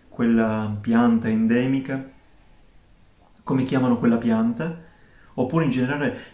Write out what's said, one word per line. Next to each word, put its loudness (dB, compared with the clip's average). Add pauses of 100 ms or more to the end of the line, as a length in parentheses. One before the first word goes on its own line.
quella 0
pianta 2
è 0
endemica, 0 (1300)
come -2
chiamano 0
quella 2
pianta, -2 (520)
oppure 0
in 0
generale -2 (160)